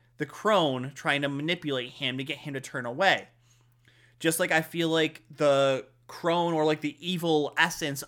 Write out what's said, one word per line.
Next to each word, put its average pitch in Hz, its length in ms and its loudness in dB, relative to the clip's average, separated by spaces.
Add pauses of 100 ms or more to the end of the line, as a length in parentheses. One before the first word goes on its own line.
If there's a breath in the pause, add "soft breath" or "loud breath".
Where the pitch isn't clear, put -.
(180)
the 151 100 -6
crone 143 640 0
trying 143 300 -2
to 143 60 0
manipulate 143 600 -4
him 131 300 -6
to 139 40 -6
get 139 140 -8
him 147 160 -10
to 135 80 -8
turn 131 240 -8
away. 135 420 2 (920 soft breath)
Just 160 200 0
like 180 120 0
I 160 100 4
feel 165 280 -2
like 160 320 0 (140)
the 139 520 2 (200)
crone 170 460 0
or, 156 120 2
like, 156 160 0
the 147 180 -6
evil 165 580 0
essence 156 500 0